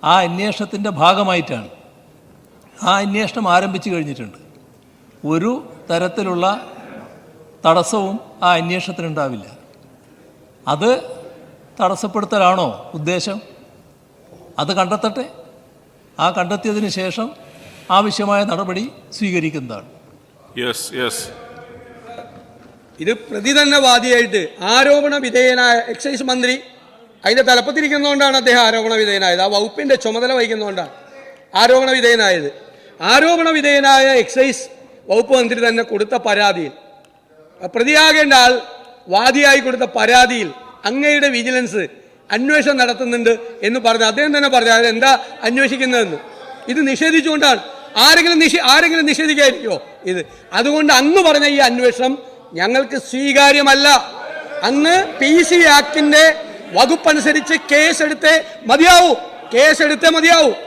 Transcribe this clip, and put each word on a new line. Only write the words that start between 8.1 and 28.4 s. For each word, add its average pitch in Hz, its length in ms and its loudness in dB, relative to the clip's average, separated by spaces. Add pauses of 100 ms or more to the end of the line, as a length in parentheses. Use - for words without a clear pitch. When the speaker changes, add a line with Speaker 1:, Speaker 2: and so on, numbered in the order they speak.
Speaker 1:
ആ 180 100 2
അന്വേഷണത്തിനുണ്ടാവില്ല. 165 920 -6 (1200)
അത് 151 220 -2 (920)
തടസ്സപ്പെടുത്തലാണോ 190 1120 -2
ഉദ്ദേശം? 160 480 -6 (1160)
അത് 147 140 -4
കണ്ടെത്തട്ടെ. 208 520 -4 (960)
ആ 165 120 0
കണ്ടെത്തിയതിന് 202 580 -6
ശേഷം 190 420 -8 (600)
ആവശ്യമായ 202 520 0
നടപടി 196 480 -6 (200)
സ്വീകരിക്കുന്നതാണ്. 156 800 -6 (680)
Speaker 2:
യെസ്, 123 360 -8
യെസ്. 127 300 -6 (1800)
Speaker 3:
ഇത് 175 140 -4
പ്രതി 214 380 -6 (100)
തന്നെ 285 180 2
വാദിയായിട്ട് 240 680 2 (140)
ആരോപണ 285 560 2
വിധേയനായ 247 600 2 (160)
എക്സൈസ് 277 300 -8
മന്ത്രി 254 320 -2 (680)
അതിന്റെ 240 180 2
തലപ്പത്തിരിക്കുന്നതുകൊണ്ടാണ് 277 960 0
അദ്ദേഹം 247 300 4